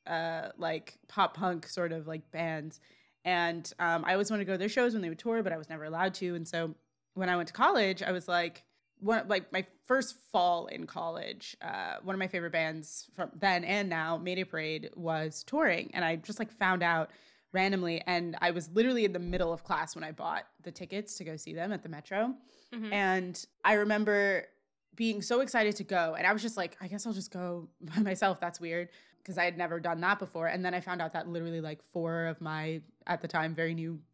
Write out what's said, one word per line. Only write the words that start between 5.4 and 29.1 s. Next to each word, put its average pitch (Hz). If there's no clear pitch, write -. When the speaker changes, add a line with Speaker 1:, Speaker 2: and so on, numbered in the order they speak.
Speaker 1:
but 185
I 165
was 156
never 156
allowed 170
to. 180
And 165
so 165
when 185
I 180
went 170
to -
college, 220
I -
was 180
like, 170
one, 220
like, 190
my 185
first 262
fall 175
in -
college, -
uh, -
one 190
of 190
my 190
favorite 175
bands 160
from 180
then 180
and 196
now, 165
Mayday 180
Parade, 156
was 160
touring. 247
And 175
I 165
just, 214
like, 220
found 185
out 165
randomly. 185
And 175
I 175
was 165
literally 233
in 190
the 180
middle 175
of 165
class 160
when 170
I 156
bought 156
the 170
tickets 196
to 156
go 160
see 156
them 175
at 196
the 180
Metro. 190
Speaker 2:
Mm-hmm. 220
Speaker 1:
And 185
I 214
remember 208
being 220
so 240
excited 214
to 196
go. 170
And 170
I 190
was 214
just 226
like, 175
"I 185
guess 202
I'll 226
just 190
go 175
<laughs> -
by 165
myself. 190
That's 170
weird." 170